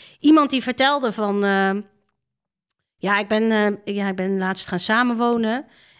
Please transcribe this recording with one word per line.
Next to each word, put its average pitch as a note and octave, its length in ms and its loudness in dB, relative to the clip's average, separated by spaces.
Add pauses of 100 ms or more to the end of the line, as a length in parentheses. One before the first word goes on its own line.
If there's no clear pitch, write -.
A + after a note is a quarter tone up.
(200)
iemand D4 300 6
die C4 140 -2
vertelde C4 480 0
van, G3+ 340 -2
eh, G3 260 2 (1300)
"Ja, G3+ 220 -2
ik G#3 80 -6
ben, A3 240 0
eh, G#3 440 -2
ja, G3+ 140 -4
ik F#3 60 -6
ben F#3+ 220 -2
laatst F#3+ 300 -4
gaan F3+ 120 -6
samenwonen." A#3 880 0 (340)